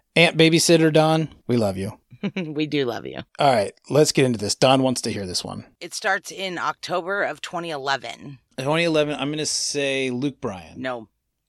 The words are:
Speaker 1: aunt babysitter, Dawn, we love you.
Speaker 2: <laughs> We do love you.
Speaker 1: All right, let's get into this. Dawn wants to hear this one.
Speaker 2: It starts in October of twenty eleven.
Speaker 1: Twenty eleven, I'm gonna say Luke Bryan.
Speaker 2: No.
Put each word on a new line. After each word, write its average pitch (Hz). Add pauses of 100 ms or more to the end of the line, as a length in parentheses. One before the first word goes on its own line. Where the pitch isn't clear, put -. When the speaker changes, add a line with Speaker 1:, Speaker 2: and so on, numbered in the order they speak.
(140)
Speaker 1:
aunt 165
babysitter, 160
Dawn, 156 (180)
we 120
love 101
you. 98 (280)
Speaker 2:
<laughs> 202
We 156
do 143
love 107
you. 65 (200)
Speaker 1:
All 143
right, 104 (180)
let's 147
get 147
into 123
this. 101
Dawn 131
wants 131
to 117
hear 101
this 90
one. - (140)
Speaker 2:
It 175
starts 196
in 180
October 170
of 143
twenty 170
eleven. 139 (220)
Speaker 1:
Twenty 156
eleven, 151
I'm 135
gonna 151
say 135
Luke 131
Bryan. 90
Speaker 2:
No. 123 (420)